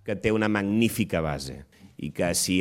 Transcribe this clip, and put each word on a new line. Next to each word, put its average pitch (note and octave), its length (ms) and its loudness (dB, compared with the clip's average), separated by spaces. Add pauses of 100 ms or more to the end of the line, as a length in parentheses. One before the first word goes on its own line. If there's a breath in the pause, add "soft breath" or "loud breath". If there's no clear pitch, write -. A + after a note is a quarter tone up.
Que A2 80 -4
té G2 160 0
una G#2+ 240 2
magnífica G#2 720 0
base C#2 380 -6 (340 soft breath)
i D2 160 -10
que F2 240 -2
si F#2 240 0